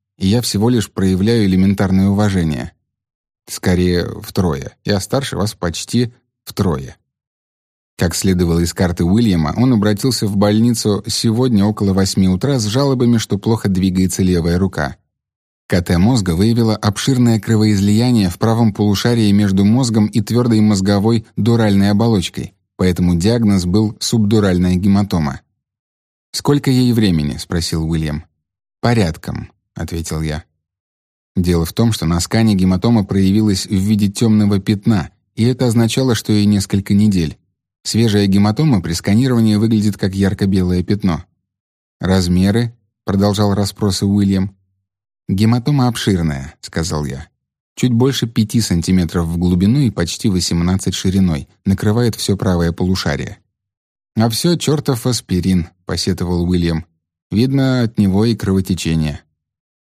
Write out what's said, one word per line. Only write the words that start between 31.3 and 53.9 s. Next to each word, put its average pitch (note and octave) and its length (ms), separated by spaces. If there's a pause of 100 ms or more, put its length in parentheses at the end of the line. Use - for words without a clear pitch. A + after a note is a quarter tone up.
Дело E2+ 300
в - 80
том, A2+ 180
что - 140
на E2+ 140
скане A2 340
гематома F#2+ 500
проявилась G2 600
в - 80
виде G2+ 360
темного G#2+ 500
пятна, G2+ 500 (260)
и A2 80
это B2+ 220
означало, A#2 480
что A2 200
ей G#2 120
несколько G2+ 480
недель. G2 440 (460)
Свежая G#2 440
гематома G#2 540
при E2+ 120
сканировании A2+ 640
выглядит G#2+ 420
как F#2+ 160
ярко-белое F#2+ 720
пятно. G2 400 (760)
«Размеры?» F#2+ 760 (300)
продолжал G2+ 500
расспросы G2+ 500
Уильям. G2 500 (720)
«Гематома A#2+ 580
обширная», D#2+ 720
сказал D#2+ 460
я. C#2 220 (480)
«Чуть B2+ 180
больше B2 340
пяти A2+ 320
сантиметров F2+ 640
в E2+ 120
глубину F2+ 420
и B2+ 100
почти - 380
восемнадцать F2+ 680
шириной, F2+ 520 (180)
накрывает G#2+ 500
все - 200
правое E2+ 380
полушарие». E2+ 640 (800)